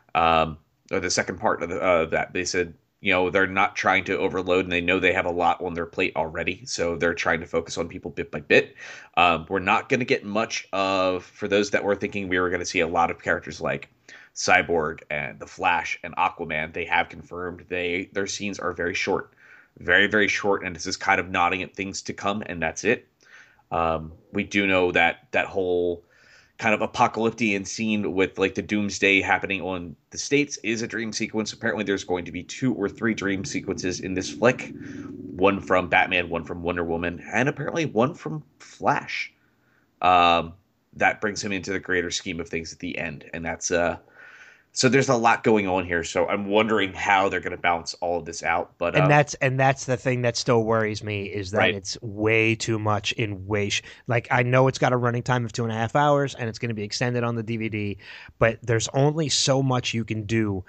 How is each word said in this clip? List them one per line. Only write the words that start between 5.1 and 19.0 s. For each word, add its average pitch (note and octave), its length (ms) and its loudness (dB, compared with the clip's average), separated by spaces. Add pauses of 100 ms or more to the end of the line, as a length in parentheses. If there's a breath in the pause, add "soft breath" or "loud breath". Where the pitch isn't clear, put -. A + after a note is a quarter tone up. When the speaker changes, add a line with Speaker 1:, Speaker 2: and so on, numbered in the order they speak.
Speaker 1:
have F2+ 140 2
a F2 40 0
lot F2 320 2
on F2 120 -6
their E2+ 120 -4
plate F#2+ 300 -2
already, E2+ 480 -4
so E2+ 320 -2
they're E2+ 180 0
trying E2+ 240 0
to E2+ 80 -8
focus - 320 -4
on E2+ 80 -2
people F2+ 240 -12
bit - 220 -8
by - 80 -8
bit. - 340 2 (420 loud breath)
Um, E2 320 4
we're F#2+ 120 -2
not G2 280 0
gonna B2+ 160 0
get A#2+ 200 0
much G#2+ 480 -4
of, F#2 520 0
for - 220 -10
those G#2 240 2
that - 140 0
were G2+ 100 2
thinking G2+ 320 -4
we F#2 140 2
were F2+ 100 2
gonna F2 160 -2
see F#2 140 2
a E2 80 2
lot E2+ 240 2
of - 100 -10
characters E2+ 380 -2
like C#2+ 280 -4 (460 loud breath)
Cyborg E2+ 760 2
and C#2+ 300 -8
The D#2+ 80 -14
Flash F2 560 -2
and F2 140 -12
Aquaman, D#2+ 560 -2
they F2 140 -6
have F2 240 0
confirmed E2+ 580 -10
they, F2+ 440 -4
their G2 140 -2
scenes G2 320 -6
are F2+ 140 -4
very F2 220 -4
short. - 400 -2 (440 loud breath)